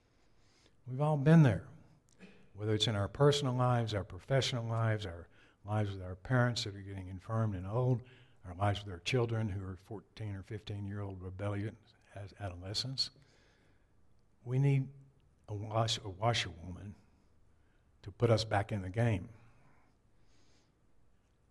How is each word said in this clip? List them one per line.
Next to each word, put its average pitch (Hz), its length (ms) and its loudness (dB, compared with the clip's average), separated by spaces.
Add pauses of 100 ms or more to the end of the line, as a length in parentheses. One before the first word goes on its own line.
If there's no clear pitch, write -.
(840)
We've 127 140 -8
all 151 160 2
been 156 260 8
there, 131 220 6 (920)
whether 107 200 -2
it's 107 140 2
in 107 100 0
our 101 100 0
personal 143 460 4
lives, 120 400 2
our 98 100 -2
professional 120 640 0
lives, 113 400 0
our 85 240 -12 (360)
lives 104 280 0
with 95 100 -8
our 92 120 -8
parents 123 500 0
that 98 100 -8
are 101 60 -12
getting 95 260 -10
infirmed 104 480 -2
and 90 100 -6
old, 120 360 2 (440)
our 87 100 -12
lives 101 280 0
with 101 100 -10
our 85 120 -12
children 113 420 0
who 98 160 -4
are 95 220 -10
fourteen 104 500 -10
or 95 80 -10
fifteen-year-old 101 760 -8
rebellion 101 520 -4 (400)
as 101 280 -12
adolescents. 98 720 -6 (1300)
We 127 160 0
need 139 300 4 (580)
a 107 60 -8
wash-, 107 500 0
a 107 60 -10
washerwoman 92 840 -4 (1080)
to 95 100 -14
put 117 180 2
us 110 140 6
back 104 300 0
in 104 80 -2
the 92 80 -6
game. 107 400 0 (2250)